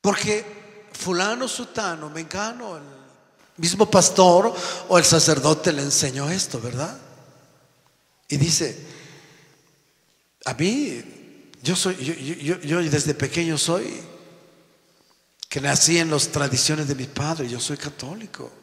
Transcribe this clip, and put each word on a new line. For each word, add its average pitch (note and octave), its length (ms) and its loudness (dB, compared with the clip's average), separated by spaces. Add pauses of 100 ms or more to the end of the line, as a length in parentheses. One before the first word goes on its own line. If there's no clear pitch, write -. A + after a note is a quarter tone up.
Porque G#3 600 -2 (300)
fulano, G3 560 -2
sutano, F3+ 600 -8
mengano, G3 680 -8
el D3 60 -16 (720)
mismo F3+ 320 2
pastor F#3 640 8 (320)
o F#3 100 6
el E3 60 8
sacerdote D#3 720 4
le C#3+ 80 -4
enseñó C#3 480 -2
esto, F3 320 -4
¿verdad? B2+ 340 -6 (1300)
Y D3 100 -2
dice, D#3 400 2 (1700)
a B2+ 80 -4
mí, F#3+ 960 -6 (140)
yo D#3+ 120 0
soy, F#3 200 -2
yo, C3+ 180 -6
yo, D3 220 -8
yo, D#3 460 -2
yo D#3 100 0
desde D3 240 0
pequeño D#3+ 420 -2
soy, F3 460 -2 (1500)
que C#3 120 -6
nací C#3+ 360 2
en E3 140 2
las C#3+ 160 2
tradiciones C#3+ 600 0
de C#3 80 -2
mi C3 100 -6
padre, D3 440 -6
yo A#2+ 100 -8
soy C#3+ 180 -6
católico. D3+ 760 -12 (120)